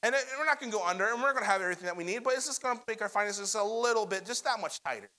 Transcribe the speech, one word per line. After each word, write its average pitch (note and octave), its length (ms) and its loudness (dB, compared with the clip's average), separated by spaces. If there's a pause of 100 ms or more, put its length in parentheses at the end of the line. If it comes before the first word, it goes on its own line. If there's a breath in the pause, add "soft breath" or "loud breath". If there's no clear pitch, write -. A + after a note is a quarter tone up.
and A#3+ 120 4
it, C4+ 100 2 (140)
we're D4+ 80 0
not C#4+ 140 4
gonna A#3+ 120 -6
go G3 140 0
under, F#3+ 220 2
and A#3+ 120 0
we're C4+ 140 4
gonna A#3 120 0
have G3 160 4
everything F3+ 240 -2
that F3 100 -2
we E3+ 80 -6
need, G#3 180 -2
but B3+ 120 2
it's C4 120 -2
just C#4 160 -4
gonna B3 240 0
make A3 160 -4
our G3+ 60 -2
finances G3+ 460 -2
a G#3+ 100 2
little A3+ 420 2
bit, F#3+ 180 -4
just A#3 200 -4
that A#3+ 160 0
much D#3+ 240 -6
tighter. A2 340 -4